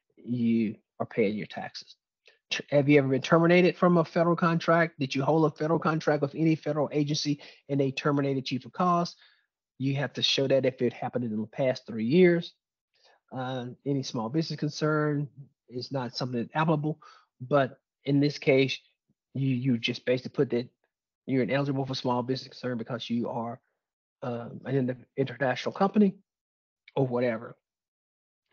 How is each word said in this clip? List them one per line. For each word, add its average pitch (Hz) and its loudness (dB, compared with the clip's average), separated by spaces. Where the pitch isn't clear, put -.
you 113 0
are 113 -2
paying 107 0
your 101 -8
taxes. - -14
Tr-, - -4
have 139 2
you 147 8
ever 131 0
been 131 0
terminated 170 4
from 175 4
a 160 2
federal 170 0
contract? 165 2
Did 135 -4
you 139 0
hold 151 4
a - -20
federal 156 0
contract 156 0
with 143 -4
any 160 2
federal 147 -2
agency 147 -2
and 143 0
they 135 2
terminated 139 -2
you 131 -2
for 120 -12
cause? 175 0
You 135 -2
have 139 -4
to - -6
show - 0
that 131 4
if 127 0
it 120 2
happened 127 -6
in 110 -4
the 104 -6
past 127 -2
three 110 -4
years. 170 4
Uh, 127 -6
any 139 -2
small 113 -6
business 156 -4
concern 151 -2
is 123 -10
not 127 -6
something 123 -4
that's - -8
applicable, 151 0
but 131 0
in 143 2
this 147 0
case, 135 2
you, 135 0
you 123 0
just 120 -6
basically 127 0
put 131 0
that 120 -2
you're 127 2
ineligible 139 -2
for 131 -8
small 123 -2
business 127 -4
concern 127 -8
because 117 -8
you 117 -2
are, 117 -8
uh, 120 -8
an 127 -4
inter-, 127 -2
international 127 -2
company 196 2
or 135 2
whatever. 120 -2